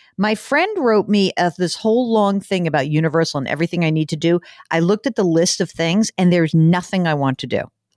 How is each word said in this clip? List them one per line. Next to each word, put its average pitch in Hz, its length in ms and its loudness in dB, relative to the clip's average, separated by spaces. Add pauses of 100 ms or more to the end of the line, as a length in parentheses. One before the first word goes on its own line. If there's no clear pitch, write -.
(200)
My 208 160 0
friend 311 420 -2
wrote 220 320 2
me, 196 280 2
uh, 175 200 0
this 175 160 -2
whole 226 400 0
long 196 280 0
thing 185 260 -2
about 143 220 -2
Universal 156 500 0
and 131 80 -6
everything 170 360 -2
I 160 60 0
need 156 200 0
to 160 60 -8
do. 170 240 0 (300)
I 165 120 0
looked 208 260 0
at 240 80 -6
the 214 80 0
list 170 380 0
of 170 100 -6
things, 175 440 -2
and 175 160 2
there's 170 220 2
nothing 175 540 2
I 156 80 0
want 135 240 -2
to - 80 -10
do. - 160 -4 (340)